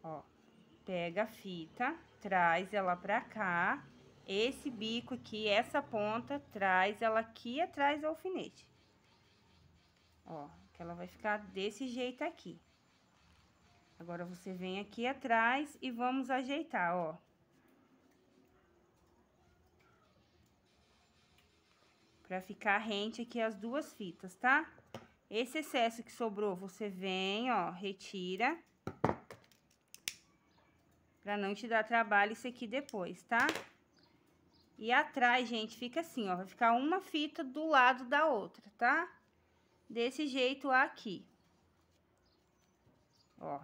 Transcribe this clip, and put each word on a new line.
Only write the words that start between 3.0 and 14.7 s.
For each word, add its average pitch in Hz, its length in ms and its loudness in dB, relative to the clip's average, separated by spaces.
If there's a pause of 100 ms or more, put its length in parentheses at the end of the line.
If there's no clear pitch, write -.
cá. 196 680 0 (400)
Esse 233 420 0
bico 233 440 -4
aqui, 220 340 -6
essa 233 340 2
ponta, 240 600 -4 (100)
traz 196 500 4
ela 226 200 4
aqui 240 400 -6
atrás 294 400 2
do 311 60 -2
alfinete. 330 600 -6 (1600)
Ó, 156 240 -12 (240)
que - 80 -18
ela 170 120 -10
vai 175 140 -10
ficar 208 300 -2
desse 208 500 -6
jeito 247 380 -4
aqui. 175 340 -10 (1400)
Agora, 170 280 -8
você 180 280 -12
vem 185 280 -6